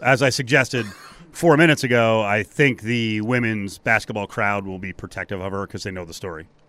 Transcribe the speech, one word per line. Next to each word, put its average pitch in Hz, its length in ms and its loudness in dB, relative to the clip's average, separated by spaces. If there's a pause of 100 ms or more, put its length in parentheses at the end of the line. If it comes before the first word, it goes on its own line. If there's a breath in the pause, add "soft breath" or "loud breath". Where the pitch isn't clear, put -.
as 131 200 2
I 135 80 4
suggested 127 560 0
<laughs> - 460 -20
four 165 240 4
minutes 156 280 4
ago, 113 380 4
I 104 200 0
think 123 400 0
the 110 380 -2
women's 110 580 -2
basketball 107 480 -2
crowd 101 400 -2
will 95 120 -10
be 92 140 -10
protective 95 480 -10
of 95 120 -6
her 98 140 -6
'cause 98 180 -12
they 101 60 -6
know 92 140 -10
the 80 100 -16
story. 82 340 -12 (200)